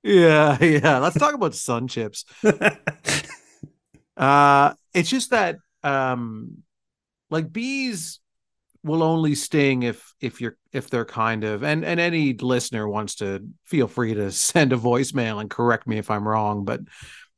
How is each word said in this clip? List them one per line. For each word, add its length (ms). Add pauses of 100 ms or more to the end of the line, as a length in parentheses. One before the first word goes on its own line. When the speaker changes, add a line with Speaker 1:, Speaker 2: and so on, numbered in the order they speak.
Speaker 1:
Yeah, 560
<laughs> 40
yeah. 340
Let's 200
talk 160
about 220
sun 320
chips. 420
Speaker 2:
<laughs> 40 (1800)
Speaker 1:
Uh, 560 (200)
it's 160
just 200
that, 260 (260)
um, 760 (720)
like, 240
bees 680 (640)
will 180
only 320
sting 500
if, 360
if 220
you're, 160 (160)
if 160
they're 160
kind 400
of, 180
and, 220
and 160
any 320
listener 520
wants 300
to, 240 (240)
feel 240
free 260
to 180
<laughs> 20
send 400
a 40
voicemail 600
and 100
correct 380
me 100
if 140
I'm 160
wrong, 380
but 160 (560)